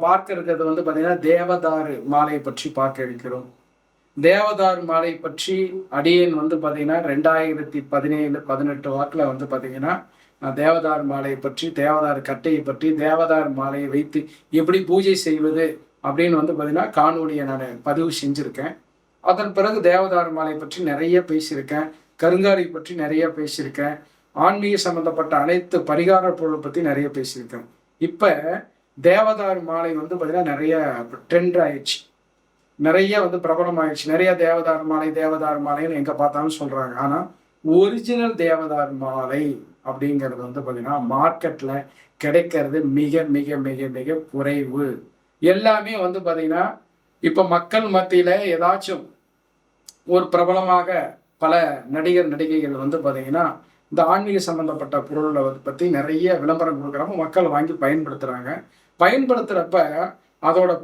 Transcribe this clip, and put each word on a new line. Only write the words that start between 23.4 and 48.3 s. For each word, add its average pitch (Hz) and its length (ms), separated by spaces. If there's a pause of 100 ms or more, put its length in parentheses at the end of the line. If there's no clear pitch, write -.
ஆன்மீக 202 420
சம்பந்தப்பட்ட 160 560 (100)
அனைத்து 175 340 (100)
பரிகார 180 380 (140)
பொருள் 156 260
பத்தி 143 160
நிறைய 143 340
பேசியிருக்கேன். 123 480 (380)
இப்ப 175 280 (680)
தேவதாரு 190 720
மாலை 165 300
வந்து 165 160
பாத்தீங்கன்னா, 165 360
நிறைய 156 220 (560)
ட்ரெண்ட் 175 340
ஆயிடுச்சு, 139 340 (840)
நிறைய 196 440
வந்து 175 220
பிரபலமாயிடுச்சு. 160 640
நிறைய 180 200 (100)
தேவதாரு 165 500
மாலை, 156 160 (120)
தேவதாரு 151 480
மாலைன்னு 151 340
எங்க 143 180
பார்த்தாலும் 147 380
சொல்றாங்க. 131 380 (100)
ஆனா 151 140 (440)
ஒரிஜினல் 233 720
தேவதாரு 156 580 (120)
மாலை 131 380 (420)
அப்படிங்கிறது 135 600
வந்து 131 180
பாத்தீங்கன்னா, 127 320 (160)
மார்க்கெட்ல 143 600 (480)
கிடைக்கிறது 151 600 (160)
மிக, 151 260 (140)
மிக, 143 200 (100)
மிக, 135 200 (100)
மிக 151 220 (140)
குறைவு. 139 560 (520)
எல்லாமே 214 540 (100)
வந்து 180 220
பாத்தீங்கன்னா, 165 380 (580)
இப்ப 180 320
மக்கள் 220 420
மத்தியில 185 320 (280)